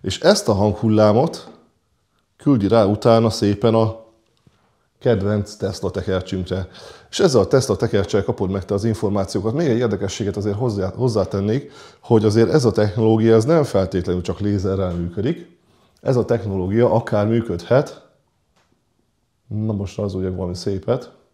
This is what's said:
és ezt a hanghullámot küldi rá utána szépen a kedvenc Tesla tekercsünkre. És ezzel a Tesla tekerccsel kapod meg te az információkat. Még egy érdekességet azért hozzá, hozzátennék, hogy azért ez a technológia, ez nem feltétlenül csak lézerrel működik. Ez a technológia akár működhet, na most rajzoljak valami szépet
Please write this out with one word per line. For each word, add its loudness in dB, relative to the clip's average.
és -6
ezt 2
a 2
hanghullámot 2
küldi 2
rá 6
utána 4
szépen 0
a 0
kedvenc 0
Tesla -6
tekercsünkre. -6
És -6
ezzel 4
a 2
Tesla 2
tekerccsel 0
kapod -4
meg -6
te -4
az -2
információkat. -2
Még -2
egy 0
érdekességet -4
azért -4
hozzá, -4
hozzátennék, -2
hogy 4
azért 4
ez 2
a 4
technológia, 2
ez 4
nem 2
feltétlenül -2
csak -8
lézerrel -2
működik. -6
Ez 0
a 0
technológia 0
akár 0
működhet, -2
na -4
most -6
rajzoljak -4
valami -6
szépet -4